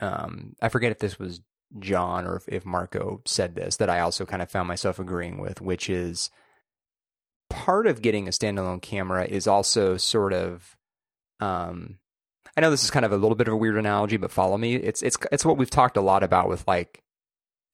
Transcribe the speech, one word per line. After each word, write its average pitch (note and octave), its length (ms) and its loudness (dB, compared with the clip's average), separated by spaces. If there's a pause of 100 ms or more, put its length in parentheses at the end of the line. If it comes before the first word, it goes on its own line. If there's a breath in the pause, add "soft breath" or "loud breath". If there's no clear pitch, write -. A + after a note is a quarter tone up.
um, - 600 -6
I A#2 60 2
forget A#2 240 0
if - 80 -6
this G2 180 -4
was F2+ 240 -10 (380)
John F2+ 460 0
or F2+ 120 -4
if, - 120 -14
if F#2+ 160 -6
Marco F#2+ 600 -4
said F2 300 -2
this, F2+ 220 -4
that G2+ 120 2
I F2 120 2
also F2 240 -2
kind F#2+ 160 -4
of F2 80 -6
found F#2 180 -2
myself F2 320 -2
agreeing F2+ 380 -6
with, F#2+ 240 -8
which F#2 280 -4
is F2 400 -4 (1200 soft breath)
part G#3 380 2
of B2 140 0
getting G#2+ 260 0
a F2 40 -6
standalone F#2 500 -2
camera F#2 420 -2
is F#2+ 240 -4
also G2+ 480 4
sort G2 380 0
of, F2+ 420 -4 (640)
um, F2 600 -6 (580 loud breath)
I D#3 40 4
know D#3+ 80 6
this C#3+ 140 2
is - 80 0
kind B2 140 4
of G2+ 80 2
a G#2 40 4
little A2 180 4
bit A#2 120 2
of A2 60 0
a A2 40 2
weird A2 200 0
analogy, G#2 400 0
but F#2 140 -6
follow F#2+ 260 2
me. A#2 180 0
It's, - 260 -2
it's, - 160 0 (140)
it's C#3+ 140 0
what D#3+ 120 4
we've B2+ 120 2
talked B2+ 260 4
a G2+ 60 4
lot G2 200 4
about F#2 280 4
with, F2+ 180 -4
like, F2 340 0 (720)